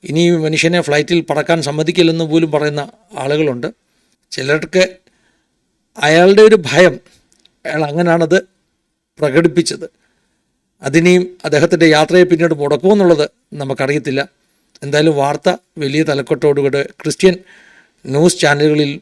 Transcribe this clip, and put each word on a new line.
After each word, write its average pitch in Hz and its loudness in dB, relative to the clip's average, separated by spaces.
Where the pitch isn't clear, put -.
ഇനി 151 -4
ഈ 170 2
മനുഷ്യനെ 156 -2
ഫ്ലൈറ്റിൽ 151 -2
പറക്കാൻ 156 -2
സമ്മതിക്കില്ലെന്ന് 165 0
പോലും 160 0
പറയുന്ന 147 -2
ആളുകളുണ്ട്. 139 -4
ചിലർക്ക് 147 -2
അയാളുടെ 175 4
ഒരു 214 6
ഭയം, 143 2
അയാൾ 156 -4
അങ്ങനെയാണത് 165 0
പ്രകടിപ്പിച്ചത്. 156 -2
അതിനെയും 170 2
അദ്ദേഹത്തിൻ്റെ 160 2
യാത്രയെ 156 4
പിന്നീട് 170 0
മുടക്കുമെന്നുള്ളത് 151 2
നമുക്കറിയത്തില്ല. 139 -6
എന്തായാലും 151 0
വാർത്ത 143 -2
വലിയ 147 -2
തലക്കെട്ടോടുകൂടെ 139 -2
ക്രിസ്ത്യൻ 175 0
ന്യൂസ് 160 0
ചാനലുകളിൽ 151 0